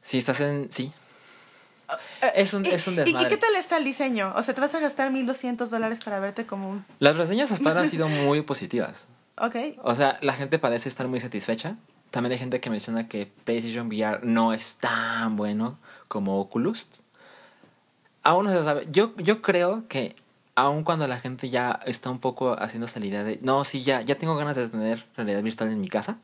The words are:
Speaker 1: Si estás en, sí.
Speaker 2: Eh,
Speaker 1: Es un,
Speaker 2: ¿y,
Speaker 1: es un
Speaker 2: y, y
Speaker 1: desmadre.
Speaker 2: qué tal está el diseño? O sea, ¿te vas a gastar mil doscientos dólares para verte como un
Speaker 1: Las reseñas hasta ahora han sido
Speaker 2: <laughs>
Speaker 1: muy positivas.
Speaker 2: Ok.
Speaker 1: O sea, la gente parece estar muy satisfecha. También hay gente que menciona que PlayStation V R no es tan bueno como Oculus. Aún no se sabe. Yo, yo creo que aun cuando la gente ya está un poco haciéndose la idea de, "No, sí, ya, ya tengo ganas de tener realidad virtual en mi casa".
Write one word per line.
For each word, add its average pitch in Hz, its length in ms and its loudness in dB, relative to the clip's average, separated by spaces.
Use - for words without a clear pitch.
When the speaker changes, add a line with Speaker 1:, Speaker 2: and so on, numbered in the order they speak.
Speaker 1:
Si - 160 -2
estás 143 220 0
en, 143 300 -2
sí. 135 220 -4
Speaker 2:
Eh, 254 140 6
Speaker 1:
Es 196 180 4
un, 196 100 0
Speaker 2:
¿y, 180 60 2
Speaker 1:
es 175 160 2
un 185 80 -2
Speaker 2:
y, - 20 2
y 160 80 2
Speaker 1:
desmadre. 320 240 4
Speaker 2:
qué 427 80 4
tal 440 200 4
está 349 220 0
el 302 60 2
diseño? 247 520 0
O 233 80 2
sea, 262 100 -2
¿te 262 60 -4
vas 294 140 0
a 320 60 -2
gastar 277 300 0
mil 262 160 0
doscientos 247 440 -4
dólares 226 340 -2
para 208 160 -4
verte 202 260 -6
como 196 240 -6
un 196 140 -8
Speaker 1:
Las 147 160 6
reseñas 202 360 2
hasta 185 160 2
ahora 170 140 4
han 156 80 4
sido 160 180 0
Speaker 2:
<laughs> 147 160 2
Speaker 1:
muy 147 180 4
positivas. - 640 -4
Speaker 2:
Ok. 233 200 -2
Speaker 1:
O 117 120 2
sea, 135 260 2
la 139 120 0
gente 139 260 -2
parece 120 300 0
estar 127 200 -4
muy 127 120 -2
satisfecha. 113 560 -6
También 123 200 0
hay 120 60 -2
gente 127 220 -2
que 127 100 -6
menciona 113 380 -2
que 104 180 -6
PlayStation 117 440 -2
V 107 120 -4
R 107 220 0
no 113 300 4
es - 240 -4
tan 113 600 0
bueno 107 400 -2
como 98 340 0
Oculus. 123 480 -2
Aún 180 240 6
no 196 60 4
se 175 100 4
sabe. 147 300 0
Yo, 220 240 4
yo 208 260 2
creo 190 460 2
que 127 260 -4
aun 143 300 2
cuando 160 240 0
la 123 100 -2
gente 127 320 -6
ya 123 340 0
está 127 260 -4
un 127 100 -6
poco 127 380 0
haciéndose 117 420 -6
la 104 60 -4
idea 101 180 -4
de, 107 180 -4
"No, 135 220 2
sí, 135 180 -4
ya, 131 200 2
ya 135 140 0
tengo 160 200 0
ganas 147 180 -2
de 123 140 -2
tener 113 360 -2
realidad 104 260 -2
virtual 110 300 -2
en 107 80 -2
mi 95 80 -4
casa". 147 360 -2